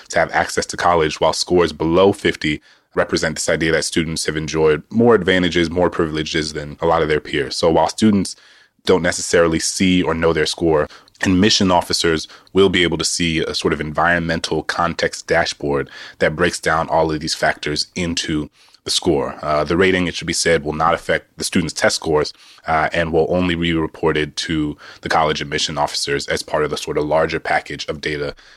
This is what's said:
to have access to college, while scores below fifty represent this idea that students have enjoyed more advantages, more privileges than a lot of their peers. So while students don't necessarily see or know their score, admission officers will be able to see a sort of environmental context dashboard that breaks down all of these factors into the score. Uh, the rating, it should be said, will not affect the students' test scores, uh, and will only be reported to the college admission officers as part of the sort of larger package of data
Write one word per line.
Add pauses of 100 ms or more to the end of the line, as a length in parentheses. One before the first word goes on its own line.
to
have
access
to
college,
while
scores
below
fifty (360)
represent
this
idea
that
students
have
enjoyed
more
advantages,
more
privileges
than
a
lot
of
their
peers.
So
while
students (520)
don't
necessarily
see
or
know
their
score, (340)
admission
officers (280)
will
be
able
to
see
a
sort
of
environmental
context
dashboard (300)
that
breaks
down
all
of
these
factors
into (340)
the
score.
Uh,
the
rating,
it
should
be
said,
will
not
affect
the
students'
test
scores, (340)
uh,
and
will
only
be
reported
to (260)
the
college
admission
officers
as
part
of
the
sort
of
larger
package
of
data (220)